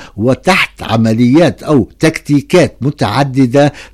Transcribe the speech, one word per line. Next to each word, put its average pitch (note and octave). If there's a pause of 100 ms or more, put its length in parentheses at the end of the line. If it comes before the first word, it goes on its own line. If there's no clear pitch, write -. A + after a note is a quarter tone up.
(160)
وتحت C3
عمليات A#2
أو D3 (100)
تكتيكات D3+
متعددة C3+ (220)